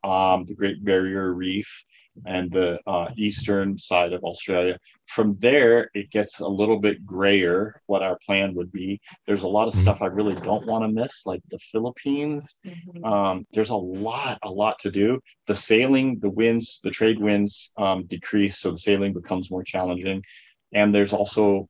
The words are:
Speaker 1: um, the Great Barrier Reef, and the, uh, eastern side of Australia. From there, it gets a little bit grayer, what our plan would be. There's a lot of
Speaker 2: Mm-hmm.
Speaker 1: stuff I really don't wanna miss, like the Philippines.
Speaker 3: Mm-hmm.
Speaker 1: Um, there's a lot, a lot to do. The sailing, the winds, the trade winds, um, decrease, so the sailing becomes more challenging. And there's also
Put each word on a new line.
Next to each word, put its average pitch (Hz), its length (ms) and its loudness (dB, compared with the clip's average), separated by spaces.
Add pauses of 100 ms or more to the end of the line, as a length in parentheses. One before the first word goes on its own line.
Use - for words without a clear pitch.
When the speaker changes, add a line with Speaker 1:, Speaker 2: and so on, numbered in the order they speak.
Speaker 1:
um, 92 400 2
the 95 100 -12
Great 98 300 -4
Barrier 95 500 0
Reef, 92 340 -4 (560)
and 90 260 -4
the, 87 360 0
uh, 87 300 -2
eastern 101 640 -2
side 87 340 0
of 87 120 -8
Australia. 87 540 -2 (280)
From 107 260 2
there, 117 640 4
it 101 160 -8
gets 104 300 -2
a 80 80 -4
little 104 320 2
bit 101 260 0
grayer, 95 800 2
what 98 160 0
our 92 240 -2
plan 98 280 0
would 90 180 -6
be. 98 280 -6 (260)
There's 101 160 0
a 95 60 -4
lot 107 200 2
of 104 60 -6
Speaker 2:
Mm-hmm. 95 80 4
Speaker 1:
stuff 101 200 2
I 101 40 -2
really 98 300 0
don't 104 300 -4
wanna 110 220 -2
miss, 113 380 -4
like 92 240 -6
the 92 80 -12
Philippines. 143 1080 -6
Speaker 3:
Mm-hmm. 175 380 -16
Speaker 1:
Um, 98 480 0
there's 110 180 0
a 117 60 -2
lot, 104 680 -6
a 104 80 -10
lot 104 300 0
to 98 100 -4
do. 107 300 2 (260)
The 104 80 0
sailing, 131 680 4
the 101 100 0
winds, 113 520 0
the 101 80 -2
trade 110 300 2
winds, 101 560 0
um, 95 300 0
decrease, 98 520 -2
so 95 140 -2
the 82 60 -6
sailing 98 340 2
becomes 90 380 -6
more 92 120 -6
challenging. 92 600 -4 (500)
And 104 220 4
there's 101 180 6
also 101 580 2